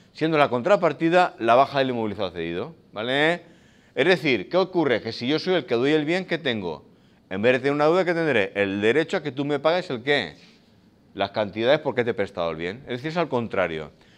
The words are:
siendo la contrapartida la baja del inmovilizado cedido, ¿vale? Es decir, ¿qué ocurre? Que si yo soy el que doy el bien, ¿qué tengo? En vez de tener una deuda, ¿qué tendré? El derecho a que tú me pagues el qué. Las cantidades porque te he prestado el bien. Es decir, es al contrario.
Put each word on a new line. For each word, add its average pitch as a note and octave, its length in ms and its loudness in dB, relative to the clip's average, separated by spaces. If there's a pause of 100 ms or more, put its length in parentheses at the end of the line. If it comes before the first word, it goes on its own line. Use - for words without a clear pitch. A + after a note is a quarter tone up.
(120)
siendo D#3+ 260 0
la C#3+ 100 6
contrapartida E3 880 2
la A2+ 160 4
baja C3+ 240 4
del C3+ 120 2
inmovilizado G#2 420 -4
cedido, F2 420 -6 (180)
¿vale? C#3+ 500 0 (520)
Es C3+ 120 2
decir, C#3 420 2
¿qué - 80 -2
ocurre? E3 440 0
Que A2 120 -8
si A#2+ 160 -6
yo D3+ 100 0
soy F#3 160 -2
el E3+ 120 -2
que B2 100 0
doy C3 160 2
el D#3 120 2
bien, F3 200 -2
¿qué E3+ 140 -4
tengo? G#2 480 -6 (440)
En G2 120 -4
vez B2 100 6
de B2+ 80 4
tener C#3 140 0
una D3 100 0
deuda, E3+ 200 4
¿qué E3+ 100 0
tendré? C#3 400 0
El G2+ 260 0
derecho D3 380 2
a D#3 40 -4
que D3 80 -6
tú C3+ 140 -6
me C#3+ 160 -2
pagues E3 300 0
el A#2+ 120 -6
qué. B2 340 -2 (800)
Las G2 160 -2
cantidades A2+ 480 0
porque B2 240 -2
te A#2 80 0
he G#2+ 40 -4
prestado F2+ 360 -4
el D#2+ 60 -6
bien. F2+ 260 -8
Es A#2+ 160 -8
decir, C3+ 100 -8
es D#3+ 80 -6
al E3 120 -2
contrario. F2+ 640 -2 (240)